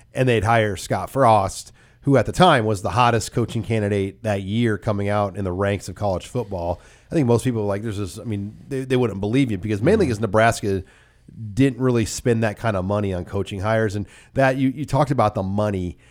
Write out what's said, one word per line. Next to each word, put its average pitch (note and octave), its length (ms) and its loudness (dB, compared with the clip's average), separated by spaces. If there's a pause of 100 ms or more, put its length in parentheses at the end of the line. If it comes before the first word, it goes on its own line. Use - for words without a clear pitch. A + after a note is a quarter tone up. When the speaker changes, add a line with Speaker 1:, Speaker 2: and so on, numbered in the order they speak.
(140)
Speaker 1:
and B2+ 160 2
they'd A2 160 2
hire G#2+ 320 2
Scott F#2+ 320 -4
Frost, A2 640 2 (280)
who C#3 160 2
at A2 80 4
the G#2+ 60 -6
time D#3 340 6
was G#2 160 -2
the G2+ 100 -4
hottest A#2 420 2
coaching A#2 300 -2
candidate G2+ 600 -2
that G#2 180 -2
year G#2+ 360 0
coming G2+ 320 -2
out G2+ 280 0
in G2+ 60 -6
the F#2 80 -2
ranks G2 380 -2
of F#2 60 -12
college F#2+ 320 -2
football. F2+ 520 -6 (320)
I - 40 -2
think D3 120 2
most A#2 160 4
people, A#2 220 -2
like, G2+ 160 -2
there's G#2+ 160 -8
this, G2+ 220 -8
I F#2+ 40 -14
mean, G#2 320 -6 (120)
they, C3+ 180 -6
they C3 100 -2
wouldn't A2+ 240 0
believe A2+ 320 0
you G2+ 60 -4
because G#2 240 -4
mainly F#3+ 240 2
Speaker 2:
Mm-hmm. C3 80 0
Speaker 1:
'cause G#2 80 -6
Nebraska G#2+ 600 2 (720)
didn't B2 260 2
really B2 260 2
spend A2+ 380 0
that G#2 140 -2
kind A2 200 -2
of F2+ 80 -2
money G2+ 280 0
on F2+ 120 -4
coaching G2 340 -6
hires. G#2+ 360 0
And G#2 120 -4 (260)
that C3+ 240 2
you, C3+ 120 2
you C3+ 160 -6
talked C3+ 260 0
about A2+ 240 2
the G2+ 80 -2
money, F#2+ 540 -2 (140)